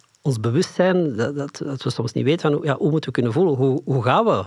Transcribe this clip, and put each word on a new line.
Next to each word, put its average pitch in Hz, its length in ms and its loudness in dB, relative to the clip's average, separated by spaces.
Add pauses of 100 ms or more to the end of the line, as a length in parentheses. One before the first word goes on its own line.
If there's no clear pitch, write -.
(220)
ons 127 180 -2
bewust 117 340 0
zijn, 180 420 2
dat, 120 200 -2
dat, 143 280 -8
dat 139 180 -8
we 120 80 -4
soms 117 220 -4
niet 120 120 -2
weten 151 280 2
van, 147 100 0
ja, 143 140 -2
hoe - 140 0
moeten 151 180 -2
we 131 60 -6
kunnen 120 180 0
voelen? 160 220 2
Hoe, 131 300 2
hoe 135 180 0
gaan 143 220 2
we, 131 220 2